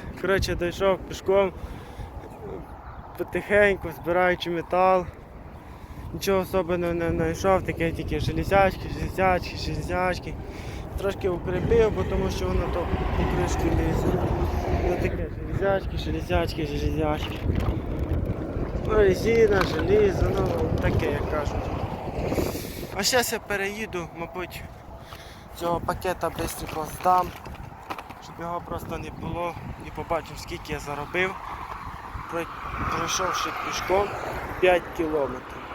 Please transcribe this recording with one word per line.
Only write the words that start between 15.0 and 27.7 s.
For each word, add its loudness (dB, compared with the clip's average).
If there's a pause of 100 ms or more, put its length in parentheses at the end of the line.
таке, 0 (200)
железячки, 0
железячки, 0
железячки. 0 (1500)
Ну, 2
резина, 6
желізо, 4 (120)
ну 2 (140)
таке, 2
як -2
кажуть. -2 (1300)
А -2
зараз 4
я -2
переїду, -4
мабуть, -8 (920)
цього 0
пакета -2
бистренько -6 (140)
здам. 4 (1120)